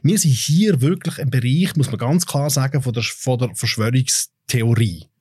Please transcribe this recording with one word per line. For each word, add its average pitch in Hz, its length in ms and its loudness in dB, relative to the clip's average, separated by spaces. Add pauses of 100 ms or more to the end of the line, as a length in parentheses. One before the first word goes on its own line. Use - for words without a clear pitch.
wir 185 160 4
sind 156 100 2
hier 160 500 2
wirklich 170 380 -2
im 135 120 -4
Bereich, 131 440 0
muss 143 140 2
man 104 100 -6
ganz 151 260 0
klar 143 240 -2
sagen, 135 320 0
von 127 120 -2
der, 113 100 -4
von 123 380 -4
der 123 160 -2
Verschwörungstheorie. 117 1500 0 (140)